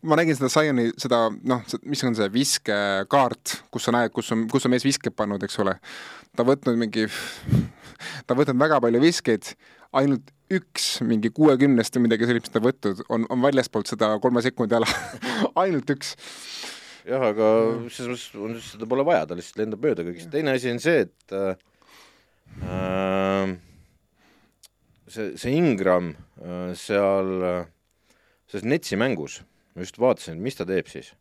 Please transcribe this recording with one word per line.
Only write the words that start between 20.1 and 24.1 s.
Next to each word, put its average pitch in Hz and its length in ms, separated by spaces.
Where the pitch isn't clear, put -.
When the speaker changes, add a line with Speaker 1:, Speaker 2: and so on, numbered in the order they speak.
Speaker 1:
Jah. 139 80
Speaker 2:
Teine 147 180
asi 123 160
on 120 80
see, 156 240
et, - 320
äh, 98 240
ähm, 95 960